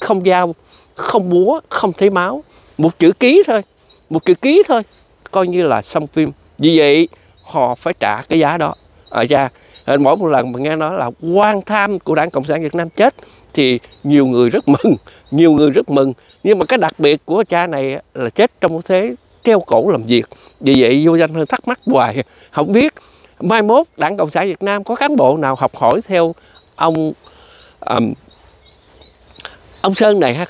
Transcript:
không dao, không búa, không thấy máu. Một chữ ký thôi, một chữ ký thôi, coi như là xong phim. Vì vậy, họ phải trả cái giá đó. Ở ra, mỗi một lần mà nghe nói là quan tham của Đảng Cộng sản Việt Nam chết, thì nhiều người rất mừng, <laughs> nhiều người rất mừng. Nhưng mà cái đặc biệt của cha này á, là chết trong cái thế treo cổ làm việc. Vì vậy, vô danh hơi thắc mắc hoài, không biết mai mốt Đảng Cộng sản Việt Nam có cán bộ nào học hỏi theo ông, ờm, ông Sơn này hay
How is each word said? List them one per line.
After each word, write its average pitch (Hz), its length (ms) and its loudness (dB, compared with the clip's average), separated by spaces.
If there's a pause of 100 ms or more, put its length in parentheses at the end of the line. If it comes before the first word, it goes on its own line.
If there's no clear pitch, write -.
không 190 240 -2
dao, 180 300 0 (400)
không 185 360 -2
búa, 196 380 2
không - 240 -4
thấy 190 180 2
máu. 196 320 -4 (360)
Một 165 200 0
chữ 165 140 4
ký 285 340 4
thôi, 220 160 -2 (480)
một 160 140 -4
chữ 180 100 2
ký 302 340 2
thôi, 233 140 0 (480)
coi 190 160 -2
như 180 160 -2
là 120 200 0
xong 151 240 -6
phim. 156 260 -2 (260)
Vì 160 200 4
vậy, 156 300 4 (340)
họ 123 320 -2
phải 175 260 -6
trả 104 280 -2
cái 165 100 0
giá 156 200 0
đó. 156 160 -4 (340)
Ở 113 160 -2
ra, 135 240 0 (380)
mỗi 139 300 2
một 202 100 -4
lần 127 260 0
mà 123 80 -10
nghe 151 160 -4
nói 156 220 -6
là 120 120 -4 (240)
quan 208 280 0
tham 202 360 -4
của - 160 -4
Đảng 160 160 -2
Cộng 135 140 -6
sản 156 180 -4
Việt 151 120 -6
Nam 170 140 -4
chết, 214 260 0 (400)
thì 127 260 0 (240)
nhiều 143 220 4
người 120 240 2
rất - 180 -4
mừng, 143 280 2 (160)
<laughs> - 180 -20
nhiều 160 220 4
người 147 180 2
rất 202 180 0
mừng. 135 240 0 (300)
Nhưng 196 160 2
mà 175 60 0
cái 254 140 -2
đặc 165 200 -2
biệt 151 260 2
của 196 240 -2
cha 175 180 -2
này 139 280 -6
á, - 60 -12 (140)
là 123 160 -6
chết - 300 -2
trong 180 120 -2
cái 165 160 -8
thế 202 260 -2 (300)
treo 214 160 4
cổ 135 300 0
làm 135 120 0
việc. 113 240 0 (340)
Vì 135 220 4
vậy, 131 240 2
vô 165 80 4
danh 160 200 0
hơi 160 120 -4
thắc - 220 -6
mắc 240 180 -6
hoài, 123 380 0 (260)
không 156 220 -2
biết 269 220 2 (460)
mai 214 220 0
mốt 240 240 2 (100)
Đảng 175 200 -4
Cộng 165 140 -4
sản 175 160 -2
Việt 175 160 -8
Nam 202 220 -4
có 233 100 -6
cán 285 220 -2
bộ 139 200 2
nào 139 180 -2
học 127 220 -4
hỏi 127 300 0
theo 170 280 -2 (420)
ông, 160 360 -2 (680)
ờm, 113 320 -4 (1700)
ông 190 140 -2
Sơn 208 260 2
này 123 140 0
hay 165 160 -8